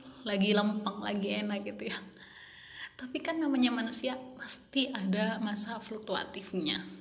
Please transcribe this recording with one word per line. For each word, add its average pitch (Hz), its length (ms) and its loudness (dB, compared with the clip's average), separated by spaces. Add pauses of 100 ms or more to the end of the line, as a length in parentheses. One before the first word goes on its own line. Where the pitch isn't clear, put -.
(280)
lagi 202 240 6
lempeng, 208 480 4
lagi 208 400 0
enak 208 240 -2
gitu 208 240 -6
ya. - 80 -2 (1000)
Tapi 254 240 -6
kan 330 180 -2
namanya 262 320 6
manusia 254 460 -2 (180)
pasti - 540 0
ada 214 480 2
masa 220 400 0
fluktuatifnya, 190 1040 -2 (180)